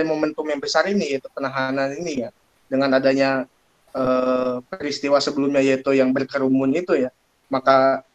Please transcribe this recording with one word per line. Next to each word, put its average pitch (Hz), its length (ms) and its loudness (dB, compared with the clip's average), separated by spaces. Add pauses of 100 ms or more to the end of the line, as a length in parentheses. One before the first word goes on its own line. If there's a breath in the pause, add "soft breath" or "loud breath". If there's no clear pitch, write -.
momentum 156 400 -2
yang 143 160 -4
besar 160 240 0
ini, 180 300 -2
yaitu - 180 -8
penahanan 135 640 -4
ini 147 300 -6
ya. - 20 -12 (380)
Dengan 135 260 0
adanya, 135 540 2 (480)
eh, 127 600 0 (120)
peristiwa 143 560 -2
sebelumnya 139 400 0
yaitu 135 320 2
yang 131 160 4
berkerumun 131 640 0
itu 160 320 0
ya, - 20 -6 (380)
maka 135 560 4 (100)